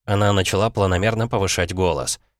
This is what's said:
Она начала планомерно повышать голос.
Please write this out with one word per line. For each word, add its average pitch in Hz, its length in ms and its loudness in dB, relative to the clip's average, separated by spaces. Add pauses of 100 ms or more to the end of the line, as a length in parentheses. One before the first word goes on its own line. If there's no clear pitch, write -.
Она 101 280 2
начала 101 380 0
планомерно 104 560 0
повышать 95 480 -2
голос. 85 460 -2 (200)